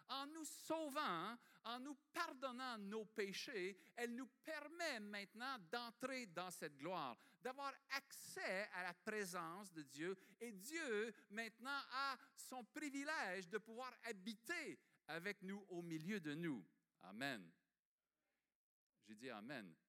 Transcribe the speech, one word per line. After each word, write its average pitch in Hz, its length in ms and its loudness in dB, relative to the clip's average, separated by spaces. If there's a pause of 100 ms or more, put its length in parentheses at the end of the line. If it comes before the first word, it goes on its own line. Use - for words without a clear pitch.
en 269 180 0
nous 311 180 -4
sauvant, 269 960 4 (280)
en 240 140 -2
nous 277 160 -4 (160)
pardonnant 262 680 0
nos 208 260 0
péchés, 196 720 2 (180)
elle 240 200 0
nous 254 100 -2 (180)
permet 302 560 2
maintenant 208 600 -2 (120)
d'entrer 240 540 2
dans 175 240 -2
cette 160 280 -4
gloire, 139 380 2 (280)
d'avoir 269 280 0 (200)
accès 262 840 0
à 180 100 -2
la 180 100 0
présence 185 800 -2
de 160 120 -6
Dieu. 151 340 0 (220)
Et 233 120 -2
Dieu, 226 640 2 (160)
maintenant, 226 500 -2 (120)
a 262 260 2 (180)
son 254 280 -6
privilège 277 840 0
de 208 100 2
pouvoir 233 340 -6 (120)
habiter 226 720 -2 (280)
avec 170 360 -2
nous, 196 260 -2
au 175 140 -2
milieu 170 360 0
de 151 140 0
nous. 147 320 2 (380)
Amen. 107 440 -2 (1600)
J'ai - 80 -10
dit 127 140 -6
Amen. 110 420 -4 (180)